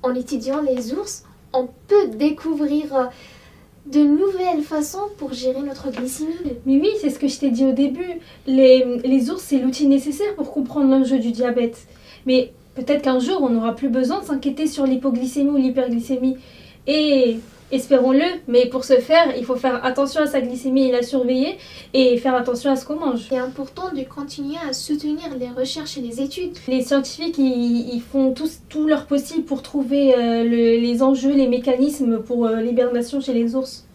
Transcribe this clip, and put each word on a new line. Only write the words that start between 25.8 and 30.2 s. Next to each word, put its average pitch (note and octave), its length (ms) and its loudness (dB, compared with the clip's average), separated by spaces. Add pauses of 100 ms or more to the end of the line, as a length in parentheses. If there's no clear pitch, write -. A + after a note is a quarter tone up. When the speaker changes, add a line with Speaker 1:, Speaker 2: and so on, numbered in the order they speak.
Speaker 1:
et C4+ 40 -8
les A#3 200 -8
études. F4+ 340 -6 (120)
Speaker 2:
Les B3+ 160 0
scientifiques, C#4+ 560 -2
ils, A#3+ 520 0
ils A#3+ 100 -4
font C4 320 0
tout, D#4 140 -6 (220)
tout D4+ 180 -2
leur D4 200 0
possible C#4+ 380 -2
pour C4+ 180 -6
trouver, C4+ 520 2
euh, A#3 280 0